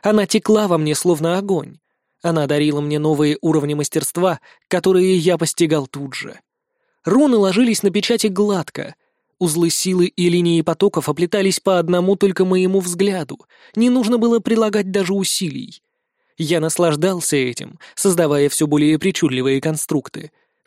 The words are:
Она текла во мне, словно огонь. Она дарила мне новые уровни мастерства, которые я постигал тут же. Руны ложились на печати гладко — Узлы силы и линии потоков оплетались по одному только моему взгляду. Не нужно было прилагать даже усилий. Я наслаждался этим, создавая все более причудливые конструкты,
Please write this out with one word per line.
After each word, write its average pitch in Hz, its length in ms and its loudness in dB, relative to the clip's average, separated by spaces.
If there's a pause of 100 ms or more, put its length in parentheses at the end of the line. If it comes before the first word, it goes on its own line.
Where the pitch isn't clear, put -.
Она 208 240 2
текла 214 420 2
во 170 100 2
мне, 151 160 -2
словно 165 420 0
огонь. 196 440 -6 (420)
Она 165 240 0
дарила 147 340 0
мне 147 180 -4
новые 151 440 0
уровни 151 320 0
мастерства, 160 640 -4 (280)
которые 185 500 2
я 170 180 2
постигал 156 500 0
тут 139 280 -12
же. - 260 -14 (640)
Руны 254 320 2
ложились 208 460 2
на 202 80 2
печати 214 380 0
гладко — 196 640 -4 (480)
Узлы 170 280 0
силы 180 360 0
и 175 220 0
линии 170 340 2
потоков 170 460 0
оплетались 180 500 0
по 185 220 2
одному 180 340 0
только 190 300 0
моему 185 340 0
взгляду. 180 600 -4 (340)
Не 240 160 2
нужно 247 260 2
было 233 220 2
прилагать 208 540 0
даже 190 220 -2
усилий. 175 680 -6 (560)
Я 151 220 0
наслаждался 165 720 0
этим, 127 460 -6 (160)
создавая 151 520 2
все 151 200 -2
более 147 320 2
причудливые 135 600 -2
конструкты, - 720 -6 (360)